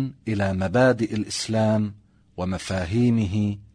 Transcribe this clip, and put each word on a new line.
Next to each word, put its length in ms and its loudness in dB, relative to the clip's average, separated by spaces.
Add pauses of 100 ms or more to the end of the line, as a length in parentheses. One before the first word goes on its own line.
(280)
إلى 260 0
مبادئ 640 2
الإسلام 800 0 (440)
ومفاهيمه 1200 0 (180)